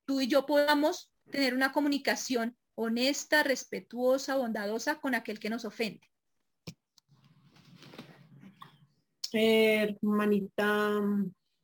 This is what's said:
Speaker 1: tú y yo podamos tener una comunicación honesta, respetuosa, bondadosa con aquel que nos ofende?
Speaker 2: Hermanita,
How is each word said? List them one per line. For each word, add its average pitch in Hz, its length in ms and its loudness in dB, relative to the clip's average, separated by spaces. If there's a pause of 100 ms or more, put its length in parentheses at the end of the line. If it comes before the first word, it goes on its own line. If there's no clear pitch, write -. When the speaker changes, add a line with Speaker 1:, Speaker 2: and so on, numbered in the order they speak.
Speaker 1:
tú 269 160 -2
y 269 60 0
yo 269 180 2
podamos 294 680 2 (180)
tener 269 240 0
una 269 180 0
comunicación 262 840 -2 (160)
honesta, 247 680 0
respetuosa, 254 960 -2
bondadosa 226 640 -4
con 262 140 -4
aquel 226 240 -6
que 214 100 -8
nos 233 160 -6
ofende? 208 460 -8 (3250)
Speaker 2:
Hermanita, 208 1700 2 (640)